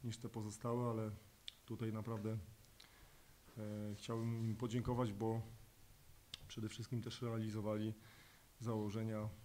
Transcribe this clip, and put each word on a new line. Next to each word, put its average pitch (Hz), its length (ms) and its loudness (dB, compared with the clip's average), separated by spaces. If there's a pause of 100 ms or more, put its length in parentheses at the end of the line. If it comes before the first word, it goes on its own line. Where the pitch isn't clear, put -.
niż 117 140 -2
te 117 100 -6
pozostałe, 117 600 2
ale 110 200 4 (560)
tutaj 110 260 0
naprawdę, 110 460 0 (1200)
e, 104 360 -2
chciałbym 113 500 2
im 110 120 4
podziękować, 120 560 2
bo 113 300 4 (1040)
przede 110 200 -2
wszystkim 117 340 -2
też 117 200 -4
realizowali 110 720 2 (680)
założenia 110 680 2 (160)